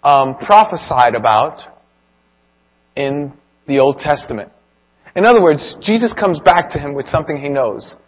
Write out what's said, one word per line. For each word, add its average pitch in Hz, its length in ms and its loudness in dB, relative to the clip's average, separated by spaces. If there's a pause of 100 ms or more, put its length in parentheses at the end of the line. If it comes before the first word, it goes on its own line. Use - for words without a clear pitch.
um, 135 320 2
prophesied 160 760 2
about 117 520 0 (1300)
in 139 380 -6 (340)
the 139 120 0
Old 135 220 2
Testament. 113 520 -6 (640)
In 185 80 0
other 233 180 6
words, 156 380 0
Jesus 226 320 -2
comes 185 280 -2
back 175 300 2
to - 80 -8
him 143 160 -10
with 139 140 -8
something 156 280 -4
he 139 120 -8
knows 123 480 -6 (120)